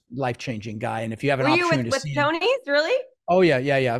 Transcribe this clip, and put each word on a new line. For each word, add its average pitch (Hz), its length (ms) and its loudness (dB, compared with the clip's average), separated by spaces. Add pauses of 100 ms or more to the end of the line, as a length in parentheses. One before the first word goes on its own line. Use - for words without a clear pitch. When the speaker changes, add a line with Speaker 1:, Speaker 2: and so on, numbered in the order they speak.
(120)
Speaker 1:
life-changing 117 680 -6
guy. 113 220 -4
And 113 100 -6
if 110 120 -8
you 139 80 2
have 135 100 0
an 285 100 2
Speaker 2:
Were 339 40 4
you 349 100 2
Speaker 1:
opportunity 285 240 0
Speaker 2:
with, 269 120 -2
Speaker 1:
to 151 60 -10
Speaker 2:
with 147 60 -8
Speaker 1:
see 294 60 -2
him 285 120 2
Speaker 2:
Tony's, 339 180 0 (160)
really? 311 340 2 (280)
Speaker 1:
Oh, 180 140 4
yeah, 156 160 4
yeah, 135 200 0
yeah. 127 220 0